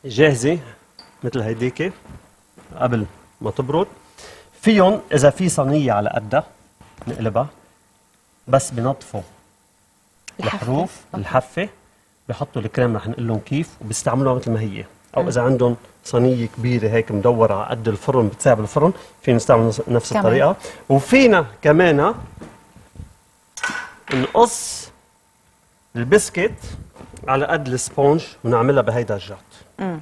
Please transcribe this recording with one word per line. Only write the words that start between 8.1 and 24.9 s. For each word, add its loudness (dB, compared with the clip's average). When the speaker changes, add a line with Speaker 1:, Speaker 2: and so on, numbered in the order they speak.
Speaker 1:
بس 2
بنظفوا -6
Speaker 2:
الحفة. -4
Speaker 1:
الحروف، -4
Speaker 2:
أوكي. -8
Speaker 1:
الحفة، -4
بحطوا -8
الكريم، 0
رح -8
نقول -6
لهم -2
كيف، -4
وبيستعملوها -2
مثل -4
ما -2
هي. -8
أو 0
Speaker 2:
مم. -2
Speaker 1:
إذا 0
عندهم 2
صينية 2
كبيرة -2
هيك 0
مدورة 4
على -4
قد -4
الفرن، 0
بتساوي 2
الفرن، 2
فينا 2
نستعمل 4
نفس، -2
نفس 0
Speaker 2:
كمان. 0
Speaker 1:
الطريقة. 4
وفينا 4
كمان 4
نقص 0